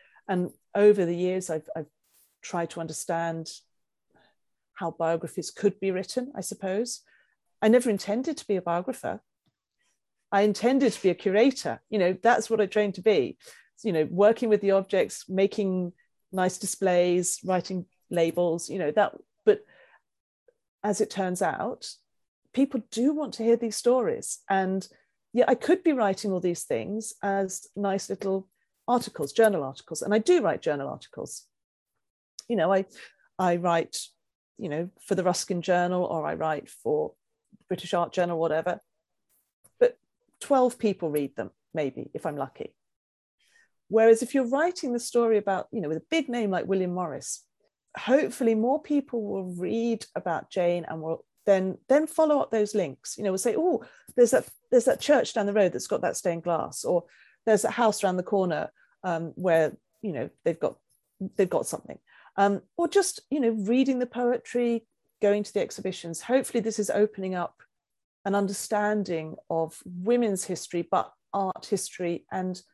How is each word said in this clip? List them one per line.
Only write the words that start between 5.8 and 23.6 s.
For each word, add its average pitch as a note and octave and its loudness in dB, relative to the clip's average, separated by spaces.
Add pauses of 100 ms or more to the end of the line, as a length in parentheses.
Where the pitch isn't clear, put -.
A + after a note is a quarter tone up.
be G3 -2
written, B3 -6
I - -10
suppose. G3 -6 (640)
I A3 6
never B3 6
intended A#3 -2
to - -14
be G3+ 0
a F3+ -4
biographer. F3 -4 (1120)
I G3+ 4
intended A#3+ 4
to - -10
be F#3+ 4
a E3+ 4
curator. G#3 2
You G#3+ -2
know, F#3 2
that's A3+ 4
what A3 2
I G3+ 2
trained G#3 0
to F#3 -12
be. E3 2 (460)
You G#3 -2
know, D#3 0
working G#3+ 4
with G#3 4
the G3 2
objects, F#3+ 0
making F#3 0 (400)
nice F#3 -2
displays, F3+ 2
writing F#3 -2 (240)
labels, E3+ 0
you F3+ -6
know, D#3 0
that, G3+ 2 (300)
but - 4 (1160)
as G#3 0
it G#3 0
turns F#3 -2
out, F#3+ -4 (640)
people C4+ 0
do B3+ 2
want D4 -6
to A3+ -6
hear A#3 6
these A#3 -2